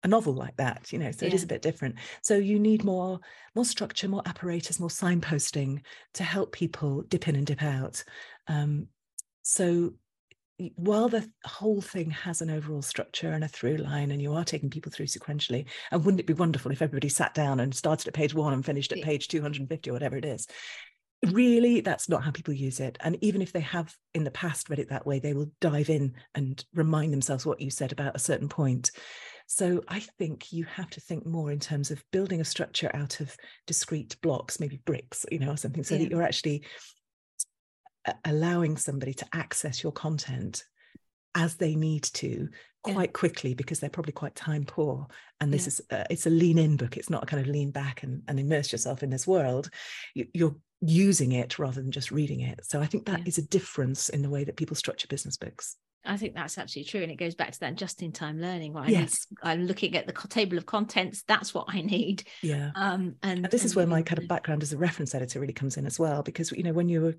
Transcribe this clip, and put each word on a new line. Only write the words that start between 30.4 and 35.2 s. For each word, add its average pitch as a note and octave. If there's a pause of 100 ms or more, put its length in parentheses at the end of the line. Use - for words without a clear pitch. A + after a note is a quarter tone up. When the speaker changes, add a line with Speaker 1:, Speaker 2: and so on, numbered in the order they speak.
Speaker 1:
you E3
have -
to -
think -
more D#3+
in C#3+
terms C#3+
of D3
building F#3+
a D3+
structure -
out C#3+
of C#3 (340)
discrete -
blocks, -
maybe C#3+
bricks, -